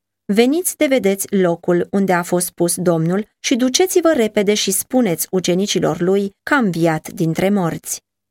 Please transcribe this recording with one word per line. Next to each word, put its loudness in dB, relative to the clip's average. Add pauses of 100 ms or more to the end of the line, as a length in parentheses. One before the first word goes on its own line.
(260)
Veniți 0
de 2
vedeți 0
locul 0
unde 0
a 0
fost -2
pus -2
Domnul 0 (120)
și 0
duceți-vă 2
repede 0
și -2
spuneți -2
ucenicilor 0
lui 0 (120)
că -2
a 2
înviat 0
dintre -2
morți.” -2 (300)